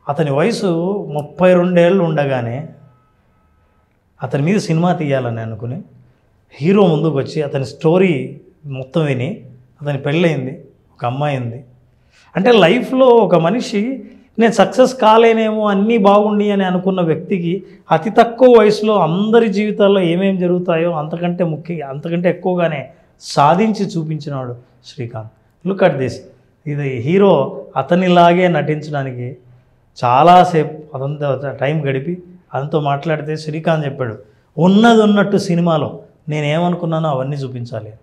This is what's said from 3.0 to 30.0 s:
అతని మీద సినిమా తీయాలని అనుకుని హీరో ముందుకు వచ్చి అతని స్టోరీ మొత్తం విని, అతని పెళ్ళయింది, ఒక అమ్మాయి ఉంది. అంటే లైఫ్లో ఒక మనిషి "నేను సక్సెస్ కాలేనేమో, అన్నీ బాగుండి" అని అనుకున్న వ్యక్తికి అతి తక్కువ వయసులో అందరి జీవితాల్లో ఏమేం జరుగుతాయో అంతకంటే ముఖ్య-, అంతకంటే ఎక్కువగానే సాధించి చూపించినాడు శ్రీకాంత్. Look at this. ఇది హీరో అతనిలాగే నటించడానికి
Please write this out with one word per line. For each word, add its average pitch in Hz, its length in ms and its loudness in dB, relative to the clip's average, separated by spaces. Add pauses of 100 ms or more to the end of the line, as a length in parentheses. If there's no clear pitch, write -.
అతని 139 200 -4
మీద 190 140 0
సినిమా 170 360 0
తీయాలని 131 480 -4
అనుకుని 117 420 -10 (680)
హీరో 196 360 2
ముందుకు 156 300 0
వచ్చి 151 240 -6
అతని 139 240 -4
స్టోరీ 165 760 0 (240)
మొత్తం 139 400 -6
విని, 139 400 -6 (360)
అతని 143 160 -6
పెళ్ళయింది, 143 680 -4 (300)
ఒక - 100 -10
అమ్మాయి 139 320 -4
ఉంది. 120 280 -10 (720)
అంటే 240 160 2
లైఫ్లో 233 540 4
ఒక 226 300 4
మనిషి 214 760 -2 (300)
"నేను 226 120 4
సక్సెస్ 247 440 2
కాలేనేమో, 220 760 4
అన్నీ 208 280 2
బాగుండి" 208 540 2
అని 196 120 0
అనుకున్న 185 380 -2
వ్యక్తికి 170 640 -2 (280)
అతి 160 180 0
తక్కువ 233 500 6
వయసులో 214 400 2
అందరి 214 480 2
జీవితాల్లో 202 540 2
ఏమేం 185 380 0
జరుగుతాయో 175 520 0
అంతకంటే 170 520 -4
ముఖ్య-, 160 420 -6
అంతకంటే 165 440 -4
ఎక్కువగానే 170 640 -4 (300)
సాధించి 190 640 2
చూపించినాడు 147 680 -8 (300)
శ్రీకాంత్. 113 460 -12 (360)
Look 190 220 2
at 143 100 -4
this. 127 120 -4 (560)
ఇది 143 220 -6
హీరో 151 760 0 (120)
అతనిలాగే 175 720 4
నటించడానికి 143 880 -4 (680)